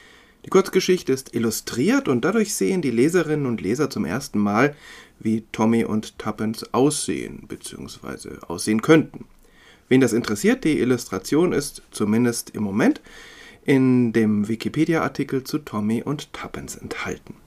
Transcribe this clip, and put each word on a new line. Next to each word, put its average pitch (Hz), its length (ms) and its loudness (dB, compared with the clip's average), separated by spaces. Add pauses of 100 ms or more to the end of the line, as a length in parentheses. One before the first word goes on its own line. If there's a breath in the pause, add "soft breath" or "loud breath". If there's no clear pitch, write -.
(460 soft breath)
Die - 40 -14
Kurzgeschichte 185 600 2
ist 131 240 -4
illustriert 117 720 0
und 123 160 2
dadurch 208 300 0
sehen 190 280 0
die 139 100 0
Leserinnen 151 540 2
und 120 140 -2
Leser 131 300 0
zum 104 160 -4
ersten 104 340 -4
Mal, 107 360 2 (440 loud breath)
wie 110 320 -2
Tommy 113 320 2
und - 360 -6
Tuppence 110 540 -6
aussehen, 101 720 0
beziehungsweise - 920 -14 (100)
aussehen 107 360 0
könnten. - 420 2 (640 soft breath)
Wen 127 100 6
das 117 140 4
interessiert, 117 500 2
die 156 160 2
Illustration 127 760 0
ist - 360 -4
zumindest 113 640 0
im 110 120 -8
Moment 113 380 2 (640 loud breath)
in 127 480 4
dem 107 340 2
Wikipedia-Artikel 139 960 -2
zu - 140 -6
Tommy 110 460 -4
und - 280 -6
Tuppence - 440 -12
enthalten. - 580 -10 (140)